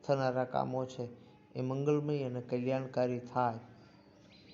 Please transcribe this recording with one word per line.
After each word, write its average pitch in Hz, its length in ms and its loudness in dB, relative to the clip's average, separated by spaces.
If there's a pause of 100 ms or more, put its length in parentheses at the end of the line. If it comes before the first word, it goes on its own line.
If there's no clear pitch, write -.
થનારા 131 400 2
કામો 131 400 0
છે 123 240 -6 (460)
એ 117 60 -4
મંગલમય 143 600 2
અને 123 180 -4
કલ્યાણકારી 127 760 0
થાય 120 400 0 (960)